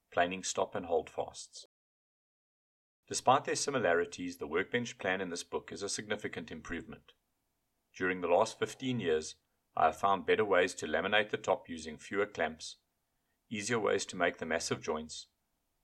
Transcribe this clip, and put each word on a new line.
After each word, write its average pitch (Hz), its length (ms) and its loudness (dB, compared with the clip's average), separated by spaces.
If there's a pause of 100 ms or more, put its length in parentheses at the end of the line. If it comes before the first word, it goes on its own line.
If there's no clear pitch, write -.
(120)
planing 90 320 0
stop - 300 -2
and 87 140 -6
hold 80 200 2
fasts. - 600 -10 (1400)
Despite 131 380 4
their 160 100 -2
similarities, 87 840 0
the 76 100 -8
workbench 95 500 -2
plan 95 240 0
in 90 80 -4
this 85 140 -6
book - 280 -8
is 92 120 -10
a 98 60 -4
significant 104 600 -6
improvement. - 600 -12 (840)
During 92 260 0
the 85 80 0
last 95 280 4
fifteen 123 420 -2
years, 78 360 0 (420)
I - 80 6
have 78 120 2
found 98 280 2
better 92 180 4
ways 95 320 4
to - 120 -6
laminate 98 420 2
the - 80 -4
top - 320 0
using 120 300 -10
fewer 101 260 0
clamps, 80 520 -6 (760)
easier 107 260 -2
ways 98 300 2
to - 80 -10
make 90 240 0
the 82 80 -6
massive - 340 -2
joints, - 460 -6 (560)